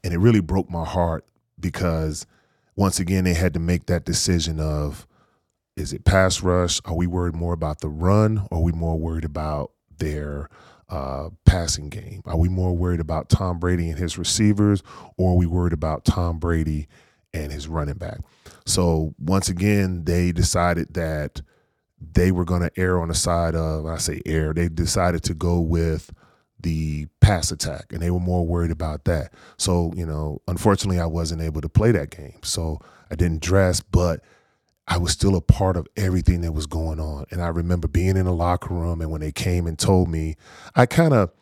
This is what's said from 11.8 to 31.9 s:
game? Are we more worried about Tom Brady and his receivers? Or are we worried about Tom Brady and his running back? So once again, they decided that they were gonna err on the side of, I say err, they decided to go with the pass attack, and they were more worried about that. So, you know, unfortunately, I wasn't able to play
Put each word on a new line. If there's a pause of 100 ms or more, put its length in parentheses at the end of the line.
game?
Are
we
more
worried
about
Tom
Brady
and
his
receivers? (360)
Or
are
we
worried
about
Tom
Brady (460)
and
his
running
back? (440)
So
once
again,
they
decided
that (580)
they
were
gonna
err
on
the
side
of,
I
say
err,
they
decided
to
go
with (480)
the (140)
pass
attack,
and
they
were
more
worried
about
that. (240)
So,
you
know,
unfortunately,
I
wasn't
able
to
play